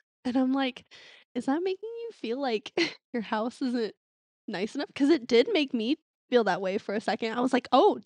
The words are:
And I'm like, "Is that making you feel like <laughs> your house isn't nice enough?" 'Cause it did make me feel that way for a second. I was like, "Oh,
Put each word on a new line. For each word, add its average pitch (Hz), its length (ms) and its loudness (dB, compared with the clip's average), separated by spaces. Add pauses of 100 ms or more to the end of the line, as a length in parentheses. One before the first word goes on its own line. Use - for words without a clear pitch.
(240)
And 247 120 -4
I'm 262 160 2
like, 269 340 -4 (480)
"Is 247 120 -6
that 302 160 0
making 381 280 -4
you 466 220 -10
feel 240 280 -8
like 240 360 -4
<laughs> 330 240 -2 (120)
your 233 100 -4
house 220 400 -4
isn't 240 320 -2 (540)
nice 202 260 -4
enough?" 285 200 -6
'Cause 277 160 2
it 254 160 2
did 247 260 6
make 302 220 0
me 233 220 -2 (340)
feel 240 140 4
that 185 160 0
way 190 180 -2
for - 160 -6
a 214 60 -2
second. 226 320 -4
I 233 80 -2
was 254 120 0
like, 247 200 0
"Oh, 320 340 6